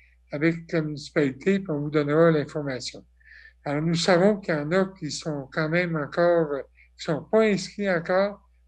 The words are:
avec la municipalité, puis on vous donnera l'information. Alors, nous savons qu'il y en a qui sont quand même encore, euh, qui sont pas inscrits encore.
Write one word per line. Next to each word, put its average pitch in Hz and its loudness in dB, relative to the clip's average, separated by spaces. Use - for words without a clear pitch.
avec 165 -2
la 165 0
municipalité, 151 0
puis 190 -6
on 147 -2
vous 147 -6
donnera 151 4
l'information. 143 -4
Alors, 147 -2
nous 165 0
savons 190 4
qu'il 180 -4
y - -2
en 147 -6
a 190 2
qui 147 -8
sont 143 -8
quand 160 -2
même 170 0
encore, 165 2
euh, 135 -4
qui - -16
sont 147 -4
pas 220 4
inscrits 202 0
encore. 185 -2